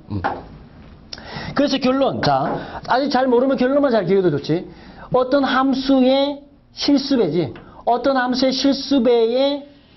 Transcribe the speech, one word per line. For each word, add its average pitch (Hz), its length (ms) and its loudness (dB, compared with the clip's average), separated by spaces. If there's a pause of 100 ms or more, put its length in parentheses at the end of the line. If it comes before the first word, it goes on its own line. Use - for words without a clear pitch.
(100)
음. 101 100 -6 (1300)
그래서 269 240 0
결론. 247 420 0
자, - 680 -2
아직 269 220 0
잘 262 180 0
모르면 254 300 2
결론만 277 340 2
잘 220 140 2
기억해도 185 320 2
좋지. 156 320 -4 (440)
어떤 254 320 2
함수의 269 1000 2 (300)
실수배지. 202 840 0 (320)
어떤 247 300 2
함수의 254 360 0
실수배의 262 1160 0 (280)